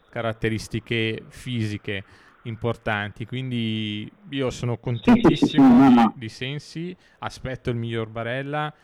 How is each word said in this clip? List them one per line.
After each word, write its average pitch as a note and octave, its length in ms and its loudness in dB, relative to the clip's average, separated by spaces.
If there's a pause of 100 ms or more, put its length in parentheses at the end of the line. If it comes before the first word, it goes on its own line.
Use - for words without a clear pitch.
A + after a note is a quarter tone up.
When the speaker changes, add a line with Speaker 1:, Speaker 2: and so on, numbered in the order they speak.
Speaker 1:
caratteristiche A2 1200 -4
fisiche G#2+ 760 -6 (380)
importanti, A2 840 -6
quindi A2 840 -6 (200)
io C3+ 200 -4
sono A#2+ 280 -6 (240)
Speaker 2:
Sì, A#3+ 100 6 (100)
sì, D#3 140 4
sì, - 100 2
sì, - 140 2
Speaker 1:
contentissimo C3 180 10
Speaker 2:
no, C3+ 120 8
no. A#2 240 6
Speaker 1:
di, C3+ 60 -18
di A2+ 80 -10
Sensi, D3 680 -8 (260)
aspetto B2 500 -8
il A#2+ 60 -4
miglior A2+ 320 -6
Barella, C#3 640 -8 (100)